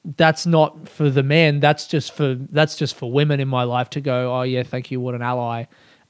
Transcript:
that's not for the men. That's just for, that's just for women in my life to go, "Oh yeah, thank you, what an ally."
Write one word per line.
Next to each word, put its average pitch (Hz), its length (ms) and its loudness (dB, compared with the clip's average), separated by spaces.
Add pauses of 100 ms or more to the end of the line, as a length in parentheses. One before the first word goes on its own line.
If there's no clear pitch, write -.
(180)
that's 160 280 2
not 160 420 2
for 151 220 0
the 135 140 2
men. 147 360 4
That's 147 280 2
just - 260 -4
for, 135 220 -2
that's 147 400 0
just - 200 -4
for 120 160 -8
women 143 280 0
in 135 80 -2
my 127 160 0
life 123 280 -2
to 147 100 -6
go, 127 340 -2
"Oh 127 80 -2
yeah, 127 200 -2
thank 127 280 -8
you, 127 80 -6
what 123 160 -6
an 120 60 -8
ally." 120 440 -4 (440)